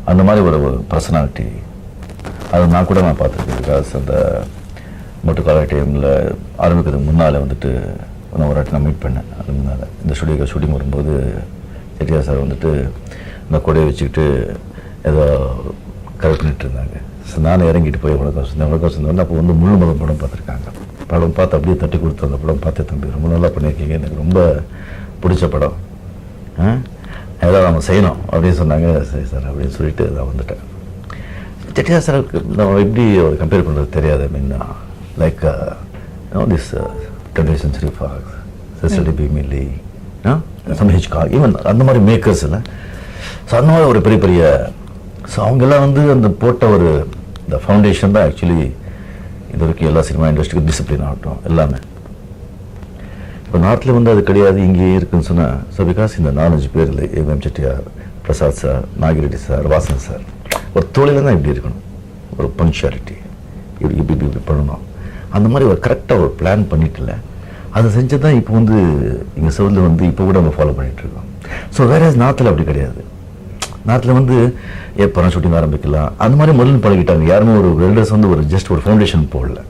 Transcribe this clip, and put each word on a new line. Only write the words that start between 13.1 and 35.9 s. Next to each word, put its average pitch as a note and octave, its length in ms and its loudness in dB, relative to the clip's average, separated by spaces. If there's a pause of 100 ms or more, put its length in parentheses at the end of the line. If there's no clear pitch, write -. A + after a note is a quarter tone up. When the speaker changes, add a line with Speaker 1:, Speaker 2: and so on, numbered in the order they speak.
Speaker 1:
இந்த D#2 220 -2
கொடையை D#2+ 180 2
வச்சுக்கிட்டு C#2+ 720 0 (480)
ஏதோ D2 500 2 (680)
கரெக்ட் D#2+ 160 2
பண்ணிட்டு C#2+ 280 -2
இருந்தாங்க. C2 360 -6 (240)
So, - 160 -6
நானும் F2 260 4
இறங்கிட்டு D#2+ 340 2
போய் D2+ 140 0
வணக்கம் C#2+ 300 -2
சொன்னேன். C#2+ 200 -2
வணக்கம் D#2+ 260 0
சொன்னேன். D2+ 280 -2
அப்போ E2+ 160 0
வந்து E2 180 2
முள்ளு F2+ 260 4
மதம் E2 200 2
படம் D#2 180 -2
பார்த்துருக்காங்க. C2+ 520 -8 (380)
படம் E2 260 0
பார்த்து F#2 240 0
அப்படியே E2+ 200 2
தட்டி D#2 220 -2
கொடுத்து, D#2+ 260 -2
"அந்த C#2 120 -2
படம் D2+ 220 -2
பார்த்து D#2 260 -4
தம்பி, C#2 280 -6
ரொம்ப D2+ 160 -2
நல்லா E2+ 180 2
பண்ணியிருக்கீங்க, D2 420 -2
எனக்கு D2+ 280 -4
ரொம்ப D#2+ 460 2 (600)
பிடிச்ச F2+ 260 2
படம், C#2+ 240 0 (880)
ஆ, G#2 140 2 (680)
ஏதாவது F#2 200 4
நம்ம E2+ 160 2
செய்யணும்" F#2 380 2 (140)
அப்படின்னு E2+ 200 2
சொன்னாங்க. D#2+ 520 2
"சரி C#2 220 -4
சார்" C2+ 180 -6
அப்படின்னு C#2 260 -6
சொல்லிட்டு D#2 360 -2
நான் C#2 200 -4
வந்துட்டேன். C2 340 -6 (1160)
செட்டியார் E3 280 2
சாருக்கு C#3 420 -2
நம்ம G2 340 2
எப்படி A2 380 4
அவர் D#2+ 300 2
கம்பேர் E2 220 2
பண்ணுறது D2 200 0
தெரியாது. D2 460 0
I C#2 60 -4
mean, C2+ 120 -2
uh, B1+ 120 -4 (580)
like, - 240 0
uh, - 260 -2 (640)